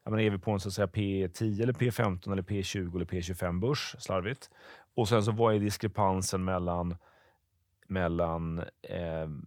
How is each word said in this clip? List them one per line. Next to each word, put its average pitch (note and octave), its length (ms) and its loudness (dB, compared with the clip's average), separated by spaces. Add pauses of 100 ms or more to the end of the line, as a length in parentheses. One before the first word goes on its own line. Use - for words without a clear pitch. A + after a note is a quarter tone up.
Jag - 80 -4
menar, A2 120 2
är G#2+ 60 6
vi G2+ 80 0
på A2 140 -2
en, G2+ 80 2
så F#2 100 -6
att F#2 40 -6
säga, G2+ 140 2
P G2 460 0
tio A2 300 0
eller B2 100 2
P B2 180 2
femton G2 420 0
eller F#2+ 100 -2
P G2 200 -2
tjugo F2 320 -4
eller F2 100 -2
P F2+ 160 -4
tjugofem F2 380 -2
börs, C3+ 400 -2
slarvigt? G2 500 -4 (460)
Och A2 140 2
sen A2 140 4
så, A2+ 80 2
vad A2 240 4
är G#2+ 40 4
diskrepansen G2 840 0
mellan, F2 520 0 (920)
mellan, E2+ 720 0 (220)
eh, E2 460 -6 (200)